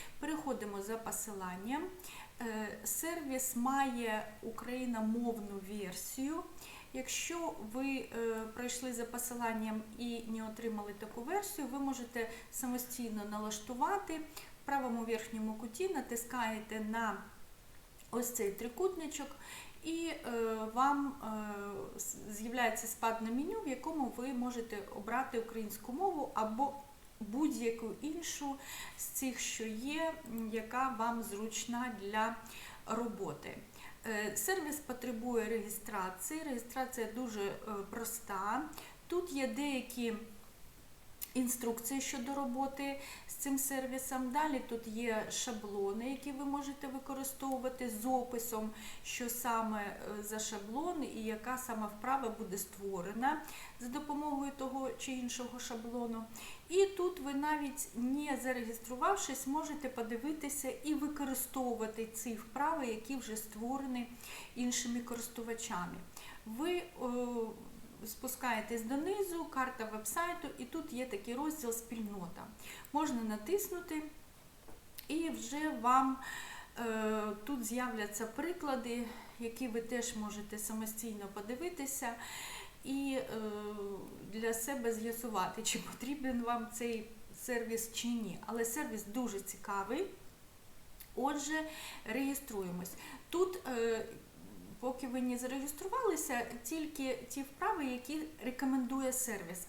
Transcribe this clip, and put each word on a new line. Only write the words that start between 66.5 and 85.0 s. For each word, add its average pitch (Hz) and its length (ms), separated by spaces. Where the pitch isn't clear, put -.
о, 247 60
спускаєтесь 226 760
донизу, 339 640
карта 254 400
вебсайту, 302 640
і 254 80
тут - 280
є 247 120
такий 233 300
розділ 269 360
«Спільнота». 202 760
Можна 285 280
натиснути, 311 840
і 320 220
вже 294 400
вам, 262 480
е, 220 420
тут 262 220
з'являться 226 600
приклади, 247 800
які 233 280
ви 226 140
теж 233 340
можете 208 440
самостійно 220 720
подивитися 247 840
і, 269 360
е, 254 60
для 226 220
себе 233 400
з'ясувати, 220 720